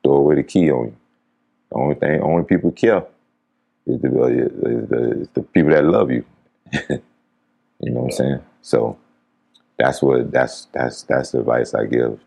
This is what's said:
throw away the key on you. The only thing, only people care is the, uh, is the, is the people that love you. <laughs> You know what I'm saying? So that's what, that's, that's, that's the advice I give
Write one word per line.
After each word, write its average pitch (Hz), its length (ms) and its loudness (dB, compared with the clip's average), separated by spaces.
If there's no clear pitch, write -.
throw 69 120 4
away 73 200 4
the 71 60 0
key 85 280 2
on 60 160 -2
you. 57 100 -14
The - 60 -8
only 139 180 0
thing, 76 280 0
only 82 220 0
people 87 280 0
care 107 320 2
is - 160 -4
the, 67 60 0
uh, 62 60 4
is 60 640 -2
the, 58 340 0
is - 120 -10
the 67 80 -2
people 78 300 2
that 73 120 6
love - 260 2
you. 60 140 -2
<laughs> - 300 -6
You - 120 -8
know 60 100 -4
what 62 60 -4
I'm 62 100 -6
saying? 67 220 0
So - 360 -2
that's 67 240 -2
what, 64 300 0
that's, 62 400 -4
that's, 64 300 -6
that's 64 300 -4
the 62 80 -2
advice 60 340 -2
I 55 100 -2
give 58 420 -2